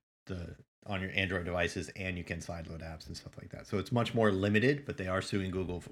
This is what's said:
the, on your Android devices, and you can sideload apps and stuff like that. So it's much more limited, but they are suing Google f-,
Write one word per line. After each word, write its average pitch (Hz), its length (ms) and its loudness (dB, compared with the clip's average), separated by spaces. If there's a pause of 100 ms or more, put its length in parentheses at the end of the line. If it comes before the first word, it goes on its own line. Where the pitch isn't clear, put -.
(260)
the, 87 300 -8 (300)
on 95 140 -2
your 95 140 -4
Android 95 300 2
devices, 87 520 0
and 92 220 -4
you 85 60 -6
can 87 140 -6
sideload 85 440 -8
apps 82 240 -12
and 85 100 -10
stuff - 220 -14
like - 120 -16
that. - 160 -12
So 104 120 0
it's 95 120 -2
much 120 240 2
more 110 160 8
limited, 107 540 4
but - 120 -6
they 92 120 -4
are 92 140 2
suing 95 280 -2
Google 87 280 -2
f-, 85 140 -12